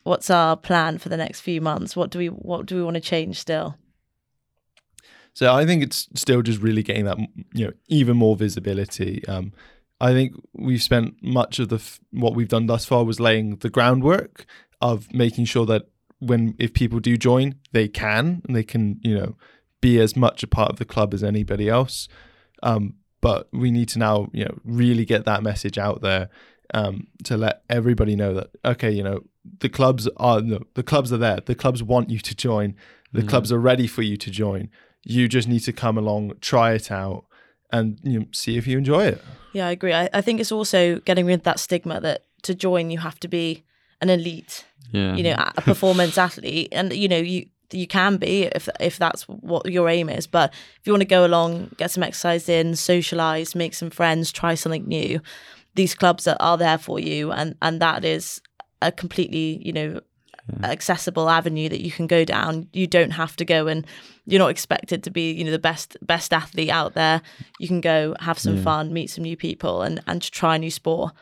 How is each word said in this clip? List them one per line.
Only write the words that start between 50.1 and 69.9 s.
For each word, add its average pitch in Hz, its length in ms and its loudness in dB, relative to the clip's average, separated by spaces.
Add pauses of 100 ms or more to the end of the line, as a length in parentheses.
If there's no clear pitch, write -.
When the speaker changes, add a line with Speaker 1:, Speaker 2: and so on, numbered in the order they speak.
Speaker 1:
But 143 260 2 (260)
if - 80 -16
you 208 60 4
wanna 202 120 4
go 185 200 6
along, 170 520 2
get 170 140 -4
some 180 120 -2
exercise 170 460 -2
in, 165 240 2
socialise, 165 800 0
make 170 180 -4
some 170 160 -8
friends, 165 420 0
try 170 240 -2
something 160 320 -4
new, 160 320 -2 (560)
these 185 200 2
clubs 175 320 2
are, 156 120 2
are 170 180 4
there 165 200 2
for - 220 -6
you, 151 320 -4
and, 156 300 -6
and 165 200 0
that 160 240 0
is 160 360 -4 (400)
a 165 100 2
completely, 160 720 -4
you 165 80 -6
know, 156 280 -6 (600)
Speaker 3:
Yeah. 123 100 -2
Speaker 1:
accessible 165 580 -2
avenue 165 400 0
that - 120 -6
you 170 100 -6
can 165 160 -4
go 165 180 4
down. 160 480 -4
You 185 140 0
don't 170 240 4
have 160 260 -6
to 170 80 -4
go 160 220 2
and 156 180 -2 (400)
you're 190 200 4
not 139 40 4
expected - 540 -4
to 170 80 -10
be, 165 200 -2
you 165 140 -6
know, 156 60 -2
the 160 80 0 (120)
best, - 300 -10
best 165 320 -2
athlete 160 380 0
out 160 240 0
there. 160 260 2 (380)
You 175 80 -8
can 175 120 0
go 160 400 2
have 165 200 -4
some 202 180 0
Speaker 3:
Yeah. 190 60 -2
Speaker 1:
fun, 156 280 0
meet 170 200 -6
some 165 120 -8
new 165 140 -8
people, 92 460 -4
and, 160 240 -4